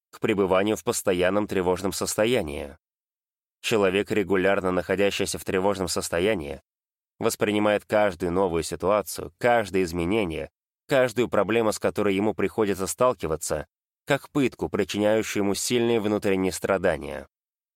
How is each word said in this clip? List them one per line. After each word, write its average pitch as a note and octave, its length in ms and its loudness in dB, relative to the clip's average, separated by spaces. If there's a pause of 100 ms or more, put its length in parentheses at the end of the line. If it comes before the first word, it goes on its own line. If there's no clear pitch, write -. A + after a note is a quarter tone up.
(120)
к - 80 -20
пребыванию G2+ 560 2
в - 80 -6
постоянном G2 640 0
тревожном F#2 440 0
состоянии? F2 840 -2 (840)
Человек, G2 480 2
регулярно F#2+ 640 2
находящийся F#2+ 640 0
в - 60 -14
тревожном F#2+ 440 0
состоянии, E2+ 760 -2 (560)
воспринимает G#2 680 0
каждую F#2+ 460 0
новую F2 320 0
ситуацию, F2 760 -2
каждое G2+ 460 2
изменение, E2+ 680 -2 (380)
каждую B2 420 0
проблему, G#2+ 420 2
с - 60 -2
которой G2+ 380 0
ему G2+ 180 0
приходится G2 540 -2
сталкиваться, D#2+ 800 -2 (380)
как - 240 -2
пытку, A2+ 400 0
причиняющую G#2 760 0
ему G2+ 100 0
сильные A#2 460 0
внутренние G2 520 0
страдания. D2 760 -2 (480)